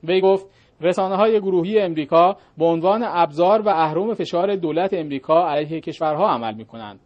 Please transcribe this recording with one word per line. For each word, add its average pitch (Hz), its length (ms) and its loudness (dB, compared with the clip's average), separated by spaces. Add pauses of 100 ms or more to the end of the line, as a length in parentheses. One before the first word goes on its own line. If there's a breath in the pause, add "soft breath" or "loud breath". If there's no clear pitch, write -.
وی 180 160 0
گفت: 190 260 2 (340 soft breath)
«رسانه‌های 190 600 0
گروهی 190 400 0
امریکا 170 560 2 (220 soft breath)
به 156 60 2
عنوان 170 420 2
ابزار 175 560 2
و 208 60 0
اهرم 165 460 0
فشار 185 420 -2
دولت 170 380 -2
امریکا 160 540 0
علیه 151 320 -4
کشورها 156 480 -2
عمل 117 260 -2
می‌کنند.» 107 520 -16